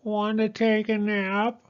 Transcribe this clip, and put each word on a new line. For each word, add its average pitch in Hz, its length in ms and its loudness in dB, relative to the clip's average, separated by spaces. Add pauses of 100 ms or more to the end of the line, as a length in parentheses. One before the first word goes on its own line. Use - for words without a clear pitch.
Want 214 360 -2
to 220 100 2
take 220 400 0
a 220 80 2
nap? 208 720 -2